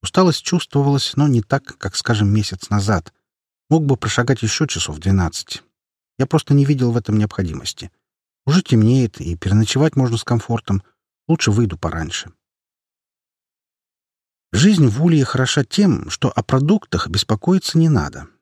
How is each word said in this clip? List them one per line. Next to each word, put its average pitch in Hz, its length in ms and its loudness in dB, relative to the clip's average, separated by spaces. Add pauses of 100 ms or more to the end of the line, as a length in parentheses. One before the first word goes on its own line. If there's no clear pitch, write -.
Усталость - 420 0
чувствовалась, 143 720 -2
но 147 120 2
не 123 140 2
так, - 360 -6
как, - 180 -10
скажем, 104 380 0
месяц 104 360 -4
назад. 101 440 -2 (560)
Мог 156 160 2
бы 135 100 2
прошагать 120 460 -2
еще 113 240 -2
часов - 320 -8
двенадцать. 90 640 -2 (540)
Я 135 80 0
просто - 280 0
не 143 120 4
видел 127 260 0
в 117 60 0
этом 107 200 -2
необходимости. 95 760 -4 (540)
Уже 160 180 2
темнеет, 120 580 2
и 85 140 -6
переночевать 110 600 0
можно 123 220 0
с - 60 -6
комфортом. 113 580 -2 (460)
Лучше 160 240 0
выйду 104 260 0
пораньше. - 540 -8 (2250)
Жизнь 165 360 4
в 113 160 0
Улье 160 220 4
хороша 131 400 -2
тем, 170 440 0
что - 200 -2
о - 120 -4
продуктах 139 680 0
беспокоиться 110 680 0
не 160 120 4
надо. 71 380 -2 (140)